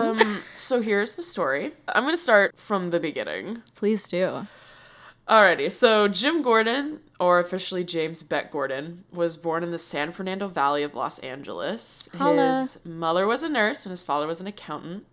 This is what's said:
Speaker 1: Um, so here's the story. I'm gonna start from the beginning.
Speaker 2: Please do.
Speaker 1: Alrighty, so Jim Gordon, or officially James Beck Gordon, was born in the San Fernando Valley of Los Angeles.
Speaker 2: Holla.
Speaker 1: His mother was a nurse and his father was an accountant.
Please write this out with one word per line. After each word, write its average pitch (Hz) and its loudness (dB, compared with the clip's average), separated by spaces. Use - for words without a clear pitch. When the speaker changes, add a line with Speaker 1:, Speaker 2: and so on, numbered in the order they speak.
Speaker 1:
Um, 214 2
so - 2
here's 208 0
the 349 -4
story. 160 -2
I'm 226 0
gonna 311 0
start 208 4
from 185 -2
the 170 2
beginning. 135 -6
Speaker 2:
Please 214 0
do. 175 -2
Speaker 1:
Alrighty, 180 6
so 214 6
Jim 277 2
Gordon, 247 2
or 180 6
officially 180 -4
James 165 -4
Beck 151 -4
Gordon, 147 -6
was 170 -2
born 165 -2
in 170 -6
the 170 -6
San 156 -2
Fernando 190 -6
Valley 147 0
of 147 -8
Los 120 -4
Angeles. 131 -8
Speaker 2:
Holla. 262 2
Speaker 1:
His - -6
mother 165 0
was 247 0
a 330 -4
nurse 247 0
and 196 -10
his 180 -6
father 147 0
was 170 -6
an 185 -10
accountant. 180 -10